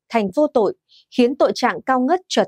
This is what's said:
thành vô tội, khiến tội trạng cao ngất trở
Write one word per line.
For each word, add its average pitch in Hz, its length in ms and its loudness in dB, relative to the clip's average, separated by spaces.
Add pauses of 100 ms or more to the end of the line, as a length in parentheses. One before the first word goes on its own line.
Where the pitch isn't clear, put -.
thành 208 260 -2
vô 302 200 2
tội, 208 200 0 (420)
khiến 247 200 2
tội - 180 2
trạng 202 320 -4
cao 262 140 0
ngất 320 280 0
trở 214 200 0